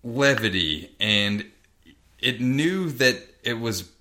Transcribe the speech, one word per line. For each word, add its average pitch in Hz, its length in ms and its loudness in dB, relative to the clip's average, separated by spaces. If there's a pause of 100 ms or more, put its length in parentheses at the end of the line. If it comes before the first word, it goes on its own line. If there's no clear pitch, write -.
levity, 110 840 0 (100)
and 104 460 0 (720)
it 127 240 -2
knew 156 480 0
that 123 280 2 (260)
it 120 160 -4
was 101 420 -4